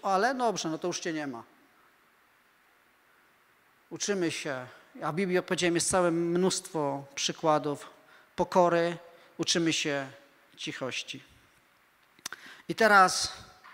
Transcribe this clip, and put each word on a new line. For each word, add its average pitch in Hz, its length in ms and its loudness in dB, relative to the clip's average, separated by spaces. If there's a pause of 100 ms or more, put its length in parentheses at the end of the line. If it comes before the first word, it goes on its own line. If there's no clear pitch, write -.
ale 196 340 2
dobrze, 214 340 -2
no 156 80 -4
to 180 100 -4
już 175 120 -4
cię 175 140 -6
nie 151 140 -6
ma". 117 160 -12 (2500)
Uczymy 175 420 -2
się, 131 360 -8 (340)
a 156 100 -4
w 147 40 -4
Biblii, 180 200 0
jak 180 100 0
powiedziałem, 175 300 0
jest 156 140 0
całe 180 220 4
mnóstwo 170 920 0 (100)
przykładów 147 720 0 (460)
pokory, 170 640 2 (400)
uczymy 165 360 0
się 143 340 -4 (500)
cichości. - 680 -10 (1500)
I 165 60 -4
teraz, 202 580 6 (400)